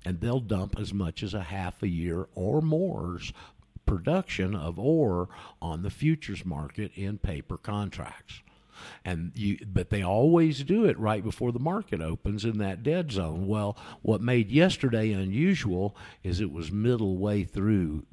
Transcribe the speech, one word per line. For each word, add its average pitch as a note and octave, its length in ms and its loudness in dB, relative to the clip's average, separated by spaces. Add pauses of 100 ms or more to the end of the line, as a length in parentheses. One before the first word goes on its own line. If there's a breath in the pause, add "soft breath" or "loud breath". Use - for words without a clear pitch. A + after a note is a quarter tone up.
and F2 160 -4
they'll A#2+ 180 0
dump G2+ 400 -2
as G2 140 -6
much F#2+ 280 -4
as G2 120 -6
a G2+ 100 -4
half F#2 400 -8
a G2+ 60 0
year E2+ 440 -2
or A2+ 280 0
more's D#3 720 -2 (520 loud breath)
production G2+ 680 0
of E2+ 240 -6
ore A2 480 4 (340 loud breath)
on E2 200 -4
the G2 80 -4
futures A#2+ 560 -2
market D#2+ 500 -6
in G2+ 220 -6
paper D#2+ 400 -6
contracts. - 840 -8 (640 loud breath)
And F2 300 -4
you, G2+ 240 -2 (120)
but F#2 200 -2
they G2+ 100 2
always C#3+ 600 4
do G#3 220 4
it C#3+ 120 4
right G#2+ 260 0
before A#2+ 280 -2
the A#2+ 80 -2
market D#3 420 -2
opens G2 420 -4
in A2 140 0
that G2+ 260 -2
dead D#3 280 0
zone. F2+ 360 -2
Well, G#2 300 0 (240 loud breath)
what A2 180 4
made A#2 320 4
yesterday B2 600 4
unusual G2+ 840 0 (280 loud breath)
is F2+ 180 0
it F#2 100 -2
was D#2+ 200 -6
middle G#2+ 460 2
way G#2 260 2
through F#2 680 2